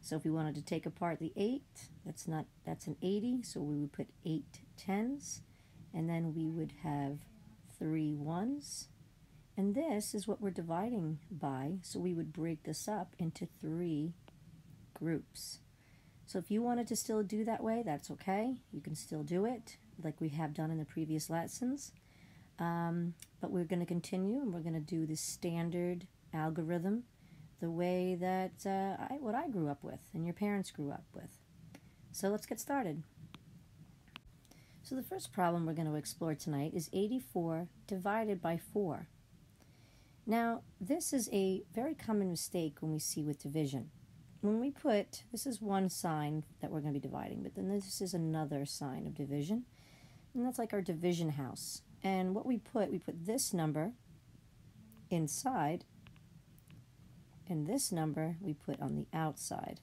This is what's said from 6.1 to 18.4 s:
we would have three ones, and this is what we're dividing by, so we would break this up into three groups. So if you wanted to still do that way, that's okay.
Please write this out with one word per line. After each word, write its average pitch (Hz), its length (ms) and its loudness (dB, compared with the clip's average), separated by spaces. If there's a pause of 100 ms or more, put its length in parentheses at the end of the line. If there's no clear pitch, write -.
we 160 160 0
would 165 320 -2
have 143 380 0 (580)
three 156 380 2
ones, 185 720 -2 (680)
and 202 200 4
this 226 400 0
is 196 120 -2
what 202 140 0
we're 202 80 2
dividing 170 720 0 (100)
by, 139 440 0 (100)
so - 160 -6
we 180 160 2
would 156 180 -2
break 165 300 -2
this - 240 -4
up 202 320 -2
into 170 280 -2 (140)
three 160 520 0 (840)
groups. - 640 -2 (640)
So - 140 -2
if 175 100 -6
you 214 140 4
wanted 240 240 4
to 233 80 0
still 214 260 2
do 214 240 2
that 226 180 0
way, 226 220 2
that's 151 240 -2
okay. 208 460 2 (160)